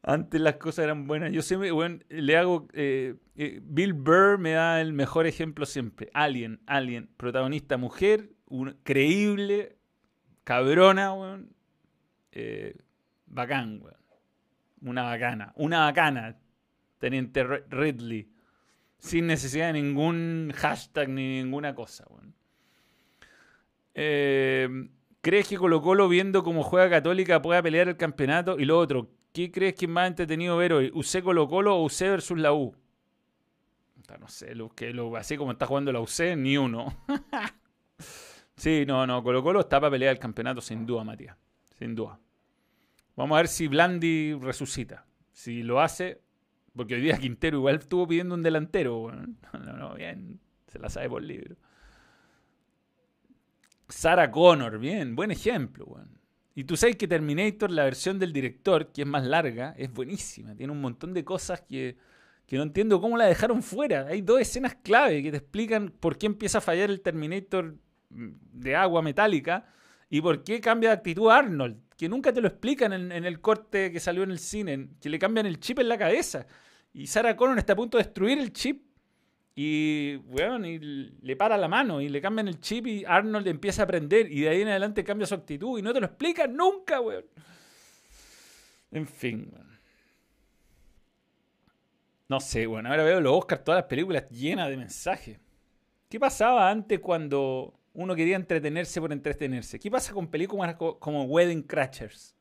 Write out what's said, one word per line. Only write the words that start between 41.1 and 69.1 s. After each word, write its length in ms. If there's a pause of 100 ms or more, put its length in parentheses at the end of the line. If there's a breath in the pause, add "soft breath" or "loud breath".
Sin 160
duda. 240 (960)
Vamos 220
a 60
ver 40
si 220
Blandi 680
resucita. 720 (240)
Si 320
lo 180
hace, 400 (540)
porque 220
hoy 60
día 160
Quintero 400
igual 180
estuvo 320
pidiendo 260
un 80
delantero, 560
weón. 400 (140)
<laughs> 120
No, 100
no, 200
bien, 460 (260)
se 140
la 80
sabe 200
por 140
libro. 320 (2250 soft breath)
Sarah 400
Connor, 520
bien, 340
buen 160
ejemplo, 540
weón. 340 (400)
Y 60
tú 120
sabes 200
que 100
Terminator, 640
la 140
versión 340
del 140
director, 580
que 120
es 40
más 180
larga, 540
es 140
buenísima. 640
Tiene 160
un 80
montón 340
de 100
cosas 360
que, 360 (500 soft breath)
que 100
no 80
entiendo 360
cómo 160
la 100
dejaron 360
fuera. 460
Hay 140
dos 180
escenas 340
clave 480
que 80
te 60
explican 640
por 180
qué 80
empieza 320
a 20
fallar 300
el 100
Terminator 760 (340)
de 640
agua 280
metálica 640 (440 soft breath)